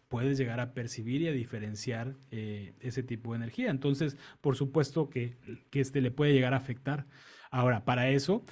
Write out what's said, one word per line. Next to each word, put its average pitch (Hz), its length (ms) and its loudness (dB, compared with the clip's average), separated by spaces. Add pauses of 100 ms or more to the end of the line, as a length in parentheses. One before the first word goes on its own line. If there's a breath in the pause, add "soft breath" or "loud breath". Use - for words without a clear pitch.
Puedes 135 320 0
llegar 120 220 -2
a 120 140 -4
percibir 120 480 -4
y 170 40 0
a 160 60 0
diferenciar, 113 840 -6 (160)
eh, 104 480 -8
ese 127 240 -6
tipo 117 300 -6
de 117 60 -4
energía. 143 320 -4
Entonces, 139 460 0 (240 soft breath)
por 135 140 2
supuesto 147 560 0
que, 120 260 -4 (340)
que 139 100 0
este 135 200 0
le 123 120 2
puede 147 200 4
llegar 127 220 6
a 135 40 4
afectar. 139 480 -6 (440 soft breath)
Ahora, 123 340 4
para 123 260 4
eso 139 420 4